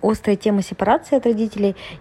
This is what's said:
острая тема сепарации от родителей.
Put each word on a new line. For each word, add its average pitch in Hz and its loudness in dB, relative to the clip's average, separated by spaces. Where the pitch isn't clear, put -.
острая 208 0
тема 202 0
сепарации 233 0
от 247 0
родителей. 208 0